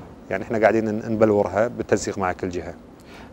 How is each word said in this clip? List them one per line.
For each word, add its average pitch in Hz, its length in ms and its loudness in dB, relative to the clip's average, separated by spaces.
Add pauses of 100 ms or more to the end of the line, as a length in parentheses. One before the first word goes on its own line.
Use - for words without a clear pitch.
(300)
يعني 98 140 -4
احنا 113 140 -4
قاعدين 107 260 4
ن-، 113 280 -4
نبلورها 104 560 4
بالتنسيق 107 500 -2
مع 92 140 -2
كل 92 160 -8
جهة. 85 260 -8 (580)